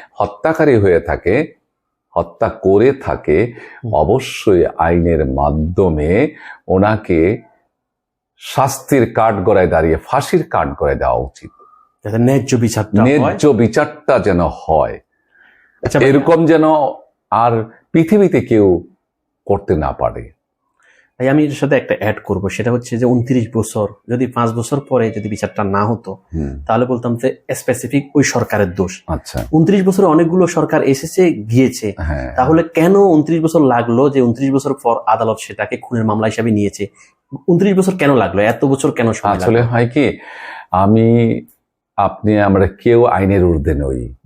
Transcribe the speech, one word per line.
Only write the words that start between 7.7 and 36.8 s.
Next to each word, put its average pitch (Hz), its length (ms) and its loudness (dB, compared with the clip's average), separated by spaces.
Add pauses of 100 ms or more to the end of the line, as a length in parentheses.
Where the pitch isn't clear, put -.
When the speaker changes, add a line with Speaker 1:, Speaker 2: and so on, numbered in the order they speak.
Speaker 1:
শাস্তির 131 760 -2
কাঠগড়ায় 101 540 2
দাঁড়িয়ে 80 300 0
ফাঁসির 135 540 -4
কাঠগড়ায় 71 460 -2
দেওয়া 65 180 -2
উচিত। 67 360 -8 (540)
Speaker 2:
যাতে 107 140 -4
ন্যায্য 131 380 2
বিচারটা 110 460 0
হয়। 139 160 4
Speaker 1:
ন্যায্য 151 300 0
বিচারটা 127 720 0
যেন 90 220 0
হয়। 73 600 -2 (840)
Speaker 2:
আচ্ছা 139 140 0
ভাই। 135 100 4
Speaker 1:
এরকম 160 380 4
যেন 156 160 4 (680)
আর 113 400 0 (220)
পৃথিবীতে 180 480 4
কেউ 98 440 2 (600)
করতে 98 300 -2
না 69 160 -2
পারে। 60 460 -8 (800)
Speaker 2:
ভাই, 127 100 -2
আমি 151 160 2
এর 143 60 -2
সাথে 143 260 -2
একটা - 220 -2
অ্যাড 107 260 -2
করব, 98 240 -4
সেটা 110 240 -4
হচ্ছে 120 260 -4
যে 123 80 0
ঊনত্রিশ 120 480 0
বছর, 107 340 -4 (200)
যদি 123 180 -4
পাঁচ 120 260 -2
বছর 120 280 -4
পরে 117 300 -2
যদি 101 180 -8
বিচারটা 104 360 -6
না 101 220 0
হতো, 101 320 -6 (160)
Speaker 1:
হুম। 71 320 -8
Speaker 2:
তাহলে 117 200 0
বলতাম 120 300 -4
যে 131 200 -4 (180)
স্পেসিফিক 131 600 -4
ওই 143 80 4
সরকারের 104 520 -2
দোষ। 92 320 -6
Speaker 1:
আচ্ছা। - 460 -8
Speaker 2:
ঊনত্রিশ 170 320 4
বছরে 190 220 2
অনেকগুলো 165 400 2
সরকার 156 360 -2
এসেছে, 160 500 0
গিয়েছে। 113 640 0
Speaker 1:
হ্যাঁ। 73 380 -6
Speaker 2:
তাহলে 160 260 2
কেন 165 340 2
ঊনত্রিশ 165 460 2
বছর 160 180 2
লাগলো 120 500 2
যে 131 120 2
ঊনত্রিশ 127 300 0
বছর 135 300 -2
পর 117 140 0 (100)
আদালত 110 340 0
সেটাকে 104 360 -8
খুনের 117 280 -4
মামলা 110 220 0
হিসাবে 113 240 -2
নিয়েছে? 101 360 -2 (640)